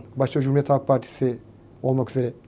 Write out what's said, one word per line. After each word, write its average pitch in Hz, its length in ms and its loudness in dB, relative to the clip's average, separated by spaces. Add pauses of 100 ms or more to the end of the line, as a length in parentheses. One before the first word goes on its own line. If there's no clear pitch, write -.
(160)
başta 135 260 0
Cumhuriyet 135 280 2
Halk 135 180 2
Partisi 127 500 0 (460)
olmak 131 260 0
üzere 123 240 -2 (140)